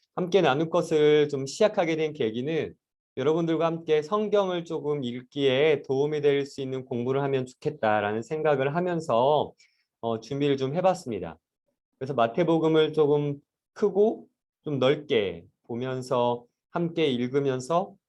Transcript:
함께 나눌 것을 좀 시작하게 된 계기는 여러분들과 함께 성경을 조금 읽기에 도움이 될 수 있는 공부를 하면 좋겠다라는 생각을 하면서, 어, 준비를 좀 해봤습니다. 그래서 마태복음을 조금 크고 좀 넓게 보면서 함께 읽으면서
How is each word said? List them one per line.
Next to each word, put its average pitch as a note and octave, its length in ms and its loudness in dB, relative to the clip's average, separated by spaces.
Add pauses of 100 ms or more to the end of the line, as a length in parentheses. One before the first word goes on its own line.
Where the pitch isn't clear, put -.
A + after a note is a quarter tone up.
(140)
함께 F3 280 2
나눌 D#3 280 2
것을 D3+ 600 2
좀 C3+ 160 -4
시작하게 F#3+ 500 0
된 D#3 160 -2
계기는 B2+ 640 -4 (420)
여러분들과 D#3+ 500 0
함께 E3 360 0
성경을 F#3+ 640 0
조금 D3 400 -4
읽기에 C#3 800 0
도움이 D3 360 0
될 C#3+ 260 2
수 - 140 -16
있는 C3 240 -6
공부를 B2+ 400 -2
하면 C3+ 220 0
좋겠다라는 G#2+ 800 -2
생각을 D3 520 0
하면서, D3+ 760 0 (480)
어, A2+ 180 -2
준비를 C#3 380 -2
좀 C3 180 -4
해봤습니다. B2+ 640 -2 (580)
그래서 C3+ 160 -8
마태복음을 D#3+ 760 2
조금 D3 480 2 (320)
크고 G3+ 560 0 (380)
좀 D3 140 -4
넓게 A#2+ 680 0 (180)
보면서 B2 840 -2 (260)
함께 E3 360 -2
읽으면서 C3+ 880 -2 (140)